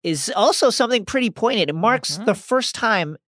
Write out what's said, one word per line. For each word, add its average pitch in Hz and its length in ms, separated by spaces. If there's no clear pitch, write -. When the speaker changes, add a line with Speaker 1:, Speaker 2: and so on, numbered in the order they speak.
Speaker 1:
is 170 320
also 262 360
something 233 340
pretty 254 260
poignant. 220 380
It 147 60
marks 220 380
Speaker 2:
Mm-hmm. 190 120
Speaker 1:
the 214 100
first 247 400
time 185 420